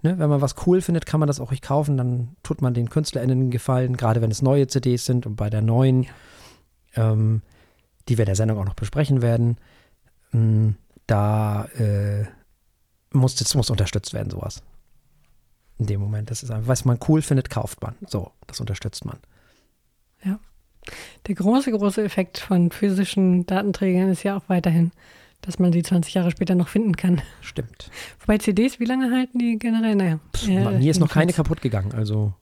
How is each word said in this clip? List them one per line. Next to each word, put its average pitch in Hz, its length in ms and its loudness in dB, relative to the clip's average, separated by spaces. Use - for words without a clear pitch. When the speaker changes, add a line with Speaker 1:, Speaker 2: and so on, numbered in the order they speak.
Speaker 1:
ne, 175 160 2
wenn 151 120 2
man 139 100 4
was 139 140 0
cool 180 140 4
findet, 170 260 -2
kann 156 120 -2
man 151 80 2
das 143 140 -2
auch 127 100 -8
ruhig 131 100 -4
kaufen, 143 360 0
dann 123 480 -2
tut - 180 -4
man 127 100 0
den 120 160 -2
KünstlerInnen 131 520 0
einen 127 100 2
Gefallen, 127 460 0
gerade 113 260 0
wenn 113 80 2
es 104 120 -2
neue 135 260 4
C 135 120 0
Ds 123 240 0
sind 123 220 0
und 107 80 -6
bei 107 160 -4
der 107 100 0
neuen, 127 440 4
Speaker 2:
Ja. 113 180 2
Speaker 1:
ähm, 110 300 2
die 123 80 2
wir 113 60 2
in 101 40 4
der 98 100 0
Sendung 110 220 0
auch 98 60 -4
noch 98 100 -4
besprechen 135 480 0
werden, 117 340 2
mm, 110 380 4
da, 104 560 0
äh, 104 500 -2
muss, 131 220 2
das - 220 -2
muss - 140 0
unterstützt 98 440 -2
werden, 101 160 -4
sowas. - 320 -10
In 110 100 -2
dem 101 140 -2
Moment, 107 300 -4
das 117 140 -10
ist 117 80 -8
einfach, 110 160 -4
was 127 160 0
man 123 240 2
cool 156 120 4
findet, 139 300 0
kauft - 320 -6
man. - 140 -10
So, 92 240 -6
das - 140 -14
unterstützt 107 440 -8
man. - 140 -10
Speaker 2:
Ja. 196 160 -4
Der 202 80 -2
große, 240 380 2
große 202 320 0
Effekt - 340 -4
von 175 320 2
physischen 185 760 2
Datenträgern 190 640 0
ist 180 140 -2
ja 196 140 -2
auch - 100 -8
weiterhin, 170 460 2
dass - 180 -12
man 180 140 4
sie 170 100 2
zwanzig 170 320 0
Jahre 175 160 2
später 180 240 -2
noch 175 140 2
finden 208 260 0
kann. 175 260 2
Speaker 1:
Stimmt. - 500 -12
Speaker 2:
Wobei 214 180 2
C 208 140 0
Ds, 226 260 0
wie 240 60 -2
lange 254 260 0
halten 254 300 0
die 233 180 0
generell? 226 380 0
Naja, 170 240 0
Speaker 1:
Pff, - 140 -4
Speaker 2:
äh, 180 320 2
Speaker 1:
mir 139 140 4
ist 180 80 2
noch 165 100 4
keine - 220 4
Speaker 2:
jedenfalls. 147 160 0
Speaker 1:
kaputt 160 120 -2
gegangen, 104 320 -2
also. 107 500 -2